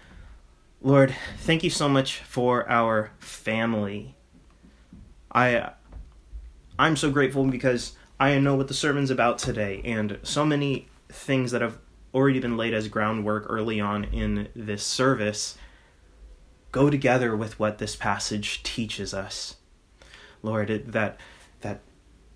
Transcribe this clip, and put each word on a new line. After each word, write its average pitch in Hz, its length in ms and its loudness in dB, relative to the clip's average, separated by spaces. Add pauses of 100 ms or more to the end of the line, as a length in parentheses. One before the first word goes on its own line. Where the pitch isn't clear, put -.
(800)
Lord, 135 340 6 (260)
thank 160 240 2
you 170 80 2
so 147 180 2
much 135 300 2
for 123 500 0
our 113 480 2
family. 110 960 -4 (1200)
I, 120 380 2 (1080)
I'm 151 180 4
so 147 140 2
grateful 135 360 2
because 123 480 0 (260)
I 139 180 4
know 139 160 4
what 135 140 0
the 139 80 -6
sermon's 143 340 0
about 120 300 2
today, 107 440 -4
and 107 380 -4
so 147 240 -2
many 143 420 0 (220)
things 131 400 0
that 117 120 0
have 113 180 -4 (340)
already 131 260 4
been 117 180 -2
laid 113 180 0
as 107 140 -2
groundwork 107 600 -2
early 110 320 -2
on 104 220 -2
in 104 520 -2
this 104 280 -8
service 110 760 0 (1120)
go 143 200 4
together 123 440 2
with 107 240 -4
what 107 200 0
this - 160 -6
passage 104 640 -4
teaches 101 540 -6
us. - 400 -10 (880)
Lord, 107 260 -2
it, 110 220 -4
that, 107 280 -2 (420)
that 104 200 -8 (540)